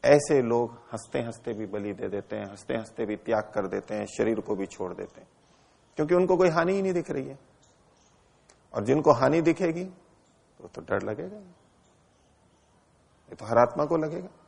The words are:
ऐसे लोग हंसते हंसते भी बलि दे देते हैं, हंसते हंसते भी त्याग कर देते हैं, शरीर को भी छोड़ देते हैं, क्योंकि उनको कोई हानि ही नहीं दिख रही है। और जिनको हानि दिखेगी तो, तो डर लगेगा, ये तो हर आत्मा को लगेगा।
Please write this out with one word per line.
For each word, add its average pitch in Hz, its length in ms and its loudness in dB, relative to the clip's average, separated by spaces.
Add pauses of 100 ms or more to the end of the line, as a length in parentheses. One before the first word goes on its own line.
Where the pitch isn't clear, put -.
ऐसे 147 380 6
लोग 117 300 2 (200)
हंसते - 280 -8
हंसते 117 340 -8
भी 107 140 -8
बलि 101 260 -6
दे 101 160 -8
देते 101 260 -8
हैं, 104 100 -8
हंसते 101 280 -10
हंसते 113 320 -6
भी 104 120 -4
त्याग 107 360 -2
कर 95 140 -4
देते 98 280 -6
हैं, 101 120 -6
शरीर 110 320 -2
को 104 160 -6
भी 98 120 -6
छोड़ 92 260 -10
देते - 280 -14
हैं, - 60 -20 (720)
क्योंकि 160 180 2
उनको 180 220 4
कोई 180 120 6
हानि 170 240 2
ही 196 80 -2
नहीं 190 120 -2
दिख 170 180 -4
रही 139 160 -6
है। 135 100 -14 (1400)
और 113 100 -4
जिनको 147 300 4
हानि 135 280 4
दिखेगी 165 420 0
तो, - 840 -20
तो - 160 -14
डर 101 200 -2
लगेगा, 165 340 -10 (1900)
ये 117 60 -18
तो 110 100 -16
हर 113 140 2
आत्मा 135 260 4
को 165 120 0
लगेगा। 165 320 -6 (180)